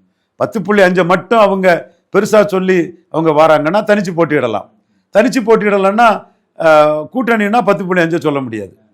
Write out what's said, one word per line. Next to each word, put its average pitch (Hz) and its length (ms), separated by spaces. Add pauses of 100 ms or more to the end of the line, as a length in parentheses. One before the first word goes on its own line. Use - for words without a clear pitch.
(360)
பத்து 165 260
புள்ளி 202 200
அஞ்சை 180 220
மட்டும் 190 340
அவங்க 190 540 (240)
பெருசா 208 300
சொல்லி 185 640
அவங்க 156 360
வராங்கன்னா 156 380
தனிச்சு 208 320
போட்டியிடலாம். 131 520 (500)
தனிச்சு 254 280
போட்டியிடலன்னா, 208 800 (340)
ஆ, 151 420
கூட்டணின்னா 220 640
பத்து 190 220
புள்ளி 180 160
அஞ்சை 165 160
சொல்ல 143 220
முடியாது. 107 360 (180)